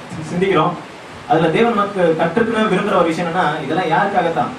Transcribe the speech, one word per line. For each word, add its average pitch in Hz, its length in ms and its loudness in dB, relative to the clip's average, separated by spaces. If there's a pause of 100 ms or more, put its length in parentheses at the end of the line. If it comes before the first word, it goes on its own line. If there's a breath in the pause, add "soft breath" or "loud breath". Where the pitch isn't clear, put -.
(320)
சிந்திக்கிறோம். 180 400 2 (580)
அதுல 165 180 4
தேவன் 226 260 4
நமக்கு 190 460 2
கற்றுக்கணும் 220 540 0
விரும்புற 196 220 0
ஒரு 170 120 4
விஷயம் 165 240 -2
என்னன்னா, 151 320 -2
இதெல்லாம் 160 220 -2
யாருக்காகத்தான்? 170 720 0